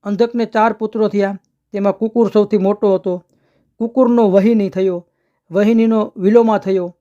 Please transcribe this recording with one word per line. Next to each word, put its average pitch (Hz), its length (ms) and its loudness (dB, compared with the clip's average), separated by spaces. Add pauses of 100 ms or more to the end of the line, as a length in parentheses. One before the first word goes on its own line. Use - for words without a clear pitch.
અંધકને 233 420 -2
ચાર 220 280 0
પુત્રો 220 340 -4
થયા. 196 300 -2 (340)
તેમાં 202 260 -2
કુકુર 220 360 -2
સૌથી 208 240 0
મોટો 196 380 0
હતો. 180 280 -6 (560)
કુકુરનો 233 500 2
વહિની 202 400 2
થયો, 185 380 -4 (440)
વહિનીનો 220 680 0
વિલોમા 214 400 2
થયો 190 440 -4